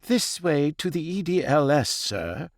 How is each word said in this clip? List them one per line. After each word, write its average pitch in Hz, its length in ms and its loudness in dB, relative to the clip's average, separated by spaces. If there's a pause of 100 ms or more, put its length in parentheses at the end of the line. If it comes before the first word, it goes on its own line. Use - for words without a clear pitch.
This - 400 -2
way 151 300 2
to - 180 -4
the 175 120 -2
E 175 200 -6
D 175 240 0
L 139 240 4
S, 143 200 4
sir 98 680 -6